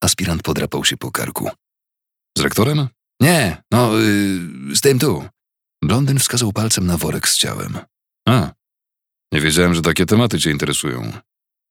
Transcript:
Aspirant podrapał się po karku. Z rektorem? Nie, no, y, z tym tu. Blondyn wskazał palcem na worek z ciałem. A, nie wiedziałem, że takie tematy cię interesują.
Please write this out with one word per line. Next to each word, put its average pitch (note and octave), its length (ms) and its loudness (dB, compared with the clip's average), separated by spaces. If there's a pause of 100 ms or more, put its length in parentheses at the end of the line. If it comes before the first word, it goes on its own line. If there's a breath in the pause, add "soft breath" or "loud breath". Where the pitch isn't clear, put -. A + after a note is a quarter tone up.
Aspirant F2 380 -2
podrapał D2 420 -4
się - 120 0
po - 140 -10
karku. - 400 -6 (880)
Z - 20 -2
rektorem? B2+ 480 0 (320)
Nie, C3 500 2
no, A2+ 300 2
y, F#2+ 760 -2
z - 40 0
tym C3+ 180 4
tu. G2 260 0 (600)
Blondyn C3+ 340 2
wskazał A#2 340 0
palcem G#2 340 -2
na F2 100 0
worek D#2+ 320 -4
z - 100 0
ciałem. - 400 -6 (500)
A, G#2+ 240 2 (800)
nie D2+ 80 0
wiedziałem, E2+ 340 4
że E2 80 0
takie E2+ 240 2
tematy G#2+ 320 2
cię D#2+ 120 0
interesują. B1+ 640 -4 (580)